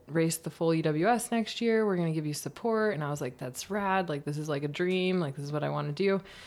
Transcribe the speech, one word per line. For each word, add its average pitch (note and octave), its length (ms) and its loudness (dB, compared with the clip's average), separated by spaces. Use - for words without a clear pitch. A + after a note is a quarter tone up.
race D#3+ 300 2
the - 120 -8
full E3 220 2
E D#3+ 100 2
W D#3 240 2
S A3+ 240 2
next A3+ 300 0
year. A3 240 4
We're G3+ 120 2
gonna E3+ 160 2
give D#3 140 -2
you D3 80 -2
support." G#3+ 600 0
And D3+ 100 -2
I C#3+ 60 -2
was D3 100 -4
like, B2+ 180 -6
"That's - 320 -10
rad. F#3+ 380 2
Like, C#3+ 160 -2
this D3 140 -4
is, D3+ 100 -6
like, C#3+ 160 -2
a D3+ 40 0
dream. F#3 520 2
Like, C#3+ 160 -2
this C#3+ 80 -8
is C#3+ 80 -6
what D3+ 100 0
I D3 60 0
wanna D3 240 -2
do." G3 280 2